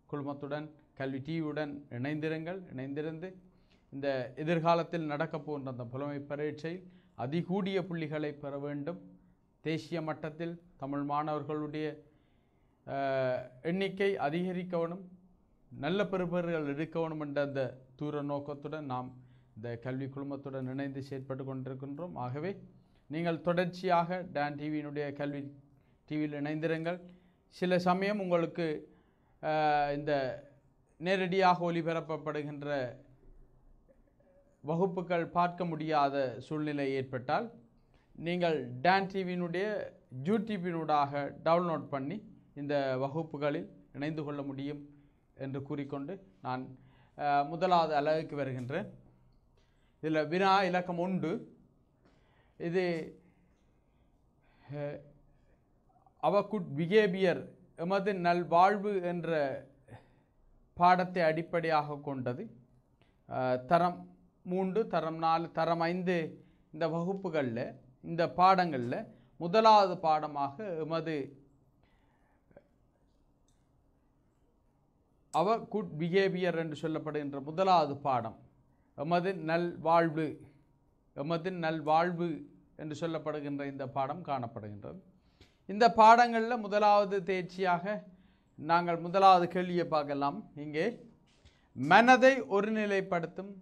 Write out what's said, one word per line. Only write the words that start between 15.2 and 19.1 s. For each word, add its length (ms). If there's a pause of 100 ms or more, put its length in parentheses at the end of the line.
நல்ல 200
பெறுபேறுகள் 720
எடுக்கணும் 460
என்ற 220
அந்த 440 (100)
தூர 260
நோக்கத்துடன் 600
நாம் 240 (480)